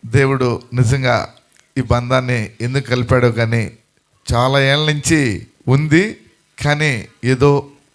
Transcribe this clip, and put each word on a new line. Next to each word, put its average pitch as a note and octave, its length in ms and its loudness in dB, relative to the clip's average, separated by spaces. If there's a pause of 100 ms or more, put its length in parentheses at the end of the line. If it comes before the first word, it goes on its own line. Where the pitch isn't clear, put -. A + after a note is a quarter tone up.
దేవుడు B2+ 540 0 (120)
నిజంగా B2 600 -2 (440)
ఈ - 20 -4
బంధాన్ని A#2+ 680 -2 (100)
ఎందుకు B2+ 260 -4
కలిపాడో B2 440 2
కానీ, A2+ 400 -2 (640)
చాలా C3 260 2
ఏళ్ళ C#3+ 320 2
నుంచి C#3+ 540 0 (220)
ఉంది, D#3 520 2 (440)
కానీ D3 440 -2 (160)
ఏదో C3 460 2 (240)